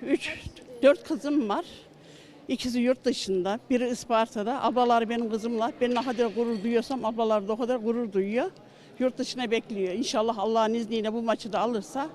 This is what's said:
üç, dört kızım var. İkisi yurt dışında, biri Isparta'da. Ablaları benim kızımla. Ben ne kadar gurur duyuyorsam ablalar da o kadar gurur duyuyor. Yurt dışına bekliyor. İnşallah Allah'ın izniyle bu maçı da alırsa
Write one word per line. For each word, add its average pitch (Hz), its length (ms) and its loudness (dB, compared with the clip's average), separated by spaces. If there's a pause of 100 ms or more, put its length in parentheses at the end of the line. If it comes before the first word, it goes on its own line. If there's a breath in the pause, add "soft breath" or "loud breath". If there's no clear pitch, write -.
üç, 311 320 0 (440)
dört 277 200 6
kızım 285 460 -2
var. 294 160 0 (800 loud breath)
İkisi 247 320 -2
yurt 247 260 2
dışında, 190 540 0 (100)
biri 247 200 2
Isparta'da. 226 760 0
Ablaları 233 460 4
benim 233 200 -2
kızımla. 226 420 -2 (100)
Ben 247 140 2
ne 226 60 0
kadar 240 240 0
gurur 226 380 -2
duyuyorsam 233 420 0
ablalar 220 420 0
da 220 60 0
o 214 40 -2
kadar 254 180 0
gurur 226 380 -2
duyuyor. 214 380 0 (480 loud breath)
Yurt 254 180 0
dışına 247 340 -4
bekliyor. 196 420 -2
İnşallah 226 440 0
Allah'ın 220 360 2
izniyle 220 400 -2
bu 233 80 -2
maçı 220 320 -2
da 202 60 0
alırsa 240 560 -2